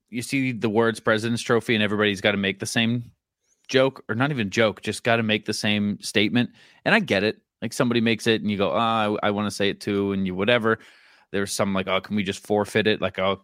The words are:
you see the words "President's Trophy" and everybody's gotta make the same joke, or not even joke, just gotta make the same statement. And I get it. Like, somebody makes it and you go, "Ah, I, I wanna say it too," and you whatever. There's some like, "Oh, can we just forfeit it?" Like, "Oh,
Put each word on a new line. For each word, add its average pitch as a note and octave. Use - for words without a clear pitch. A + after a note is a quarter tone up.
you A#2+
see C3
the A2+
words A2+
"President's A2+
Trophy" A#2+
and G#2+
everybody's G#2
gotta G2+
make G2
the A2
same A#2
joke, C3
or A2
not C3
even A#2
joke, G#2+
just -
gotta A#2
make A2
the G#2
same G#2
statement. A2+
And E3+
I A3+
get G2+
it. A2
Like, A2+
somebody A#2+
makes A2+
it A2+
and G2+
you G#2
go, F#2+
"Ah, A2
I, G#2
I -
wanna G#2
say G2
it -
too," G2+
and F#2+
you F2+
whatever. A2+
There's G2
some G2
like, F#2+
"Oh, F#2+
can G#2
we G#2
just F#2+
forfeit G#2
it?" G#2+
Like, F#2+
"Oh, F#2+